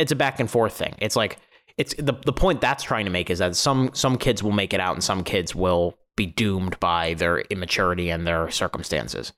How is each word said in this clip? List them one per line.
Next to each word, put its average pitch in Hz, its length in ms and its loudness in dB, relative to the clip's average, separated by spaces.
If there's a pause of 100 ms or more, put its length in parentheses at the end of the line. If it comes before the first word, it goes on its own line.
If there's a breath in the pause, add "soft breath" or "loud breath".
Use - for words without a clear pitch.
it's 151 120 2
a 151 40 0
back 139 220 0
and 120 120 -2
forth 113 260 2
thing. 71 220 -4
It's 107 180 0
like, 110 220 0 (400 soft breath)
it's - 160 -4
the, 143 180 0
the 135 200 -2
point 175 280 2
that's 131 240 0
trying 110 220 0
to 95 40 -2
make 90 200 0
is 87 100 0
that 90 160 0
some, 131 380 4
some 131 220 2
kids 120 260 0
will 104 100 0
make 101 200 0
it 95 80 2
out 92 140 0
and 82 100 -6
some 95 200 0
kids 90 300 -2
will 87 440 2 (180)
be 107 100 0
doomed 92 540 0
by 85 340 0
their 85 260 2
immaturity 90 720 -2
and 82 160 -2
their 82 240 0
circumstances. - 880 -4